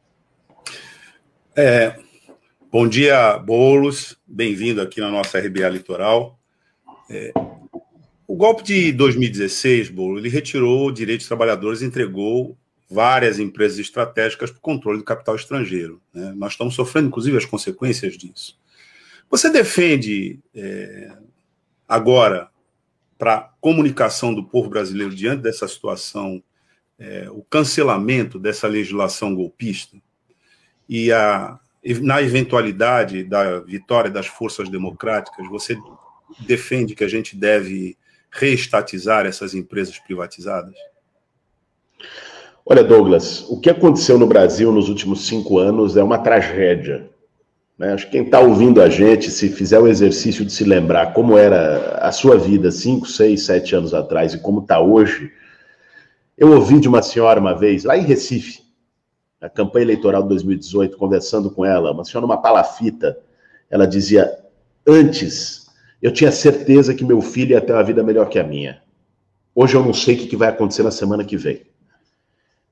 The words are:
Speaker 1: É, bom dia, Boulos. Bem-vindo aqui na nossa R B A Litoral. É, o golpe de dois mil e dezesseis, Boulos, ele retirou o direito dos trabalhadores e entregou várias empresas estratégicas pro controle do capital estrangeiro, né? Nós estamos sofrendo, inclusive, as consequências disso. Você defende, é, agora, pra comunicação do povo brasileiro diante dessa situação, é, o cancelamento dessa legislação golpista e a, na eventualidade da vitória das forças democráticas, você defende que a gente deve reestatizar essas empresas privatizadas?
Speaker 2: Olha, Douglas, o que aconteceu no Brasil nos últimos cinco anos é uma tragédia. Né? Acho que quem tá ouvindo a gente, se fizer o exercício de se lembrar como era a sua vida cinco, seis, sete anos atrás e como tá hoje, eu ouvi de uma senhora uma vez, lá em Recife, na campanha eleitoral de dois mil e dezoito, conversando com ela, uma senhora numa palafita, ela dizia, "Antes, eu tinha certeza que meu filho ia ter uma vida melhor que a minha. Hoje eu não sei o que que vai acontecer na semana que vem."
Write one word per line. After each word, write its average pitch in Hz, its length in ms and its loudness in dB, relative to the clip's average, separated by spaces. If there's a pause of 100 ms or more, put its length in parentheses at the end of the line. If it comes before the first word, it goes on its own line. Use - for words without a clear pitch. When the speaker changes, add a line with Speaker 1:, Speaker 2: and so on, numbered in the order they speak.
(1500)
Speaker 1:
É, 120 420 2 (760)
bom 117 160 2
dia, 120 500 2
Boulos. 135 880 0
Bem-vindo 107 560 -6
aqui 95 200 -10
na 104 80 -6
nossa 101 280 -6
R 98 120 -4
B 92 160 -4
A 92 40 -2
Litoral. 95 720 -4 (680)
É, 104 240 -14 (920)
o 196 120 -12
golpe 220 260 0
de 180 300 0
dois 127 240 0
mil 123 100 0
e 113 40 -8
dezesseis, 101 580 -2
Boulos, 92 300 -8
ele 117 100 -10
retirou 135 580 -2
o 135 60 -8
direito 113 260 -8
dos - 80 -18
trabalhadores 113 540 -4
e 131 40 -8
entregou 117 720 -6 (340)
várias 117 480 0
empresas 101 420 -4
estratégicas 113 680 -6
pro - 120 -20
controle 120 380 -6
do 104 40 -14
capital 110 320 -8
estrangeiro, 92 640 -10 (140)
né? 92 240 -14
Nós 98 160 -10
estamos 120 200 -8
sofrendo, 131 360 -4
inclusive, 127 260 -4
as 107 100 -4
consequências 104 720 -8
disso. - 400 -20 (720)
Você 320 200 0
defende, 135 920 -2 (160)
é, 98 540 -16 (760)
agora, 110 640 2 (720)
pra 110 420 -4
comunicação 131 760 -2
do 101 120 -8
povo 123 240 -4
brasileiro 101 440 -8
diante 117 280 -6
dessa 110 260 -8
situação, 98 720 -12 (560)
é, 98 320 -18
o 101 200 -20
cancelamento 123 920 -2
dessa 104 260 -6
legislação 101 680 -6
golpista 92 640 -10 (920)
e 117 240 -4
a, 104 480 -2 (420)
na 139 200 0
eventualidade 113 1040 -2
da 95 340 -4
vitória 98 500 -4
das 98 160 -8
forças 104 440 -12
democráticas, 95 800 -10
você 104 280 -10 (680)
defende 120 480 -4
que - 80 -8
a 98 60 -2
gente 107 260 -8
deve 95 640 -4 (340)
reestatizar 107 920 -2
essas 95 280 -10
empresas 95 460 -10
privatizadas? 90 760 -12 (1900)
Speaker 2:
Olha, 123 200 6
Douglas, 104 640 4
o 120 100 -8
que 165 100 2
aconteceu 160 480 4
no 117 100 6
Brasil 104 440 6
nos 104 160 2
últimos 98 400 -6
cinco 104 320 0
anos 101 380 2
é 101 60 6
uma 113 160 0
tragédia. 90 920 0 (720)
Né? 98 140 -4
Acho 98 140 -8
que - 40 -20
quem 131 140 -2
tá 127 160 6
ouvindo 113 400 6
a 85 80 8
gente, 104 420 4
se - 160 -2
fizer 98 320 2
o 120 80 6
exercício 101 560 2
de 101 80 -6
se 110 140 -4
lembrar 85 480 2
como 113 240 4
era 87 640 4
a - 120 -2
sua 131 260 6
vida 90 320 2
cinco, 123 380 -2
seis, 107 380 2
sete 90 280 0
anos 82 200 -2
atrás 80 400 -2
e 82 60 -10
como 101 240 -4
tá 85 180 2
hoje, 95 500 2 (1080)
eu 151 140 8
ouvi 131 280 8
de 127 100 4
uma 120 120 6
senhora 113 380 4
uma 95 140 0
vez, 98 320 0
lá 143 120 2
em 185 60 0
Recife, 131 560 -2 (800)
na 85 100 -14
campanha 117 360 0
eleitoral 101 380 0
de 98 60 -6
dois 92 140 -2
mil 95 140 -4
e - 20 -14
dezoito, 98 380 -4
conversando 98 520 -4
com 95 140 -6
ela, 87 300 0
uma 82 100 -12
senhora 120 240 -6
numa 110 140 -2
palafita, 107 760 0 (540)
ela 98 160 4
dizia, 104 420 2 (560)
"Antes, - 840 2 (340)
eu 120 100 0
tinha 151 200 2
certeza 135 640 4
que 127 120 -6
meu 120 160 4
filho 123 320 -2
ia 110 80 4
ter 123 100 -2
uma 110 120 4
vida 113 200 0
melhor 110 240 2
que - 100 -6
a 87 60 2
minha. 71 380 -10 (760)
Hoje 127 200 4
eu 131 80 4
não 117 100 0
sei 120 220 0
o - 20 -2
que - 100 -10
que - 80 -8
vai 110 140 0
acontecer 107 340 -2
na - 80 -2
semana 104 320 -4
que 98 140 -8
vem." 73 240 -8 (1120)